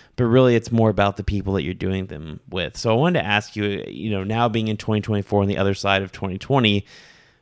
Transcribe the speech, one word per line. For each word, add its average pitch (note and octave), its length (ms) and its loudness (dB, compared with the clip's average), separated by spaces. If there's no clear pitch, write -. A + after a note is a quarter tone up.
but B2 100 0
really B2 300 6
it's A2 160 -2
more A2+ 180 4
about G2+ 280 0
the G2 60 -6
people G2 300 -4
that F#2 80 0
you're F2 140 -4
doing F#2+ 320 -4
them D#2 320 -12
with. F2+ 260 -6
So A2+ 160 0
I A2+ 60 4
wanted E3 220 2
to E2 60 -2
ask G#2 300 -2
you, G2+ 320 -2
you G2+ 220 -8
know, F#2+ 140 -2
now A2+ 260 0
being A2 200 -2
in G#2+ 80 -2
twenty G#2+ 240 -2
twenty-four G#2 420 0
on G2 40 2
the G2+ 100 0
other G2 180 0
side G2 260 0
of F#2+ 100 -6
twenty F#2 280 -6
twenty, A2 460 2